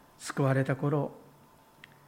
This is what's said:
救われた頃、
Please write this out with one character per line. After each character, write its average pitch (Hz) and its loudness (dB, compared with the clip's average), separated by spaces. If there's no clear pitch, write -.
救 - -2
わ 135 4
れ 135 2
た 135 -2
頃、 143 -2